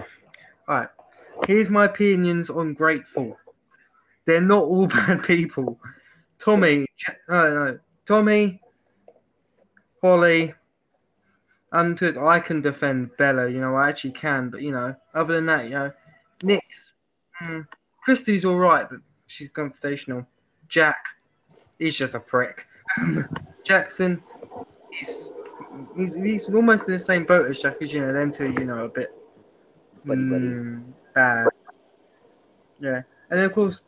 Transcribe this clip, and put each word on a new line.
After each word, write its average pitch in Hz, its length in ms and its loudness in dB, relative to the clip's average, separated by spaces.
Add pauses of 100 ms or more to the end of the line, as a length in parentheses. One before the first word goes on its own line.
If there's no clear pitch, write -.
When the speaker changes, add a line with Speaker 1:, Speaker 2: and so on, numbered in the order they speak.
(680)
Speaker 1:
Right. 127 220 -4 (560)
Here's 202 240 2
my 208 160 4
opinions 180 640 0
on 160 240 -4
Grateful. 143 640 -2 (880)
They're 165 160 4
not 190 220 6
all 185 240 2
<laughs> - 0 -
bad - 360 0
people. 151 560 -2 (600)
Tommy, 165 460 4 (220)
Ja-, - 60 -8 (160)
no, 165 240 2 (120)
no. 127 140 -6 (260)
Tommy, 208 560 2 (1400)
Holly, 170 520 4 (1160)
and 170 260 0
to 175 120 0
us, 131 80 -4
I 160 220 4
can 165 220 -4
defend 135 560 -2
Bella, 131 320 2
you 127 100 -6
know, 131 160 -2
I 139 140 2
actually 143 240 -8
can, 135 360 -4
but, - 120 -12
you 143 100 -6
know, 127 240 -6 (180)
other 160 220 -2
than 160 120 -2
that, 151 180 0
you 117 60 -12
know, 139 200 -4 (520)
Nick's, - 500 -2 (500)
mm, 160 240 -10 (360)
Christy's 220 420 2
all 180 120 2
right, 165 320 4
but 127 100 -14 (280)
she's - 220 -18
confrontational. 139 760 -8 (440)
Jack, 156 260 2 (840)
he's 160 180 -4
just 131 200 -6
a 120 40 -10
prick. - 460 -4 (320)
<laughs> - 80 -2 (600)
Jackson, 185 580 0 (680)
he's, - 380 -14 (680)
he's, 175 200 -6
he's 196 340 -4
almost 220 380 4
in 190 60 0
the 180 60 -2
same 180 260 0
boat 160 240 4
as 135 100 -6
Jack, 139 220 -4
as, 151 100 -8
you 147 100 -4
know, 135 120 -2
them 143 180 0
two, 139 200 -4
you 131 140 -2
know, 117 200 -6
a 117 40 -8
bit, 127 240 -8 (920)
Speaker 2:
Buddy, 135 180 -2
buddy. 131 220 -2
Speaker 1:
mm, 120 380 -8 (300)
bad. 120 340 2 (1300)
Yeah. 131 220 -4 (280)
And 175 120 2
of 190 100 2
course, 196 360 0